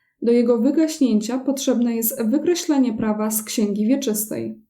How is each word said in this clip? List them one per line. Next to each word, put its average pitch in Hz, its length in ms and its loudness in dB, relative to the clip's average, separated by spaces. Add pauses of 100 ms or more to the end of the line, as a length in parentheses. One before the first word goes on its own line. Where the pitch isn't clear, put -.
(220)
do 233 100 2
jego 240 300 4
wygaśnięcia 262 800 2
potrzebne 247 560 0
jest 226 280 -4
wykreślenie 285 720 0
prawa 214 380 -2
z - 120 -4
księgi 208 440 -2
wieczystej. 226 840 -2